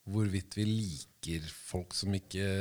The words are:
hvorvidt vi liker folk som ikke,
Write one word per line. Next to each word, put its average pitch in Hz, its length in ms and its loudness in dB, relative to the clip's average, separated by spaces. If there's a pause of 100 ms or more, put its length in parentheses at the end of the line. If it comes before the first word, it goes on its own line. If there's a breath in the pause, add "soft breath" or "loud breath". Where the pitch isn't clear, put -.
hvorvidt 98 500 2
vi 104 80 2
liker 82 840 -2
folk - 480 -6
som 98 180 0
ikke, 98 360 0 (120)